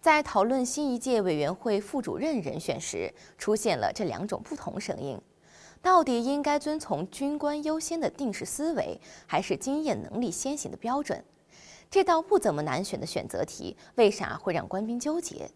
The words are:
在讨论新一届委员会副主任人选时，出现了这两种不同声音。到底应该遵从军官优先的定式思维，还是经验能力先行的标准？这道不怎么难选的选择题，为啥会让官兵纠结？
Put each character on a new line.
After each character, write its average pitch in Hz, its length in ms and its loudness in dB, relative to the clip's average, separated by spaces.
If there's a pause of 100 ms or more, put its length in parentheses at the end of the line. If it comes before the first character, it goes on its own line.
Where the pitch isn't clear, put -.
在 302 220 6
讨 208 220 4
论 254 200 2
新 285 260 -2
一 247 80 0
届 240 220 2
委 180 160 2
员 147 180 2
会 202 240 0
副 214 220 -2
主 - 160 -4
任 285 240 0
人 - 180 -4
选 - 220 -2
时， - 320 -6 (240)
出 - 180 2
现 214 220 2
了 104 180 0
这 202 120 -2
两 143 200 -4
种 - 160 -4
不 302 140 -10
同 - 240 -8
声 - 180 -6
音。 139 220 -6 (640)
到 359 200 8
底 233 220 2
应 285 160 2
该 294 180 2
遵 302 220 -2
从 160 300 -2
军 294 280 -2
官 294 240 -2
优 311 160 0
先 330 220 -4
的 269 80 0
定 254 240 -4
式 - 140 -6
思 320 260 -2
维， - 260 -2 (280)
还 175 160 0
是 196 120 0
经 285 280 -2
验 285 200 0
能 - 160 -6
力 240 120 0
先 269 260 -4
行 - 140 -8
的 - 80 -12
标 262 240 -2
准？ - 200 -4 (680)
这 392 120 6
道 330 200 4
不 381 160 4
怎 196 140 4
么 147 100 0
难 151 200 0
选 - 160 -4
的 - 80 -6
选 - 220 -4
择 - 160 -2
题， - 320 -10 (200)
为 214 140 8
啥 - 280 -6
会 180 160 -2
让 - 120 -2
官 196 200 -4
兵 233 120 -4
纠 302 220 -2
结？ - 340 -10